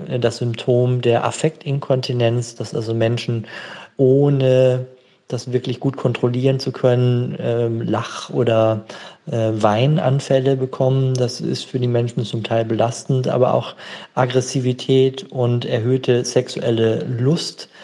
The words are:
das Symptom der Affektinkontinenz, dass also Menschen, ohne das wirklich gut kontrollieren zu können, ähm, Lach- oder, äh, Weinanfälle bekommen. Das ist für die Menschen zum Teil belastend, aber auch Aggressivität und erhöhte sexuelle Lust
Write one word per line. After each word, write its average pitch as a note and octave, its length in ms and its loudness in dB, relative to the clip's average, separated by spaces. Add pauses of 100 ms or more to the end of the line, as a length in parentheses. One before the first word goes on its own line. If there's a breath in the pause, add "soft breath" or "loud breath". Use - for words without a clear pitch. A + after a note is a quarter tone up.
(200)
das A#2 180 0
Symptom B2 640 0
der A#2 240 2
Affektinkontinenz, B2 1300 -2
dass - 180 -10
also A2+ 200 -4
Menschen, A2+ 520 -2 (500 loud breath)
ohne C3 920 4 (420 soft breath)
das B2 240 -8
wirklich B2 260 -2
gut C3+ 180 -2
kontrollieren B2+ 640 0
zu B2+ 140 -6
können, B2 640 2
ähm, A#2 440 -2
Lach- A2 480 -4
oder, A2 560 2 (440 loud breath)
äh, A2+ 220 0
Weinanfälle C3 1040 2
bekommen. C3 580 0
Das B2 260 -2
ist - 260 -4
für C3 120 -4
die B2 80 -2
Menschen A#2+ 380 -2
zum A2+ 180 -6
Teil A2+ 220 0
belastend, A#2+ 640 0
aber B2 240 2
auch B2 220 -2 (400 loud breath)
Aggressivität C3 1160 0
und B2 360 0
erhöhte B2 580 2
sexuelle A2+ 800 0
Lust B2+ 640 -2 (160 loud breath)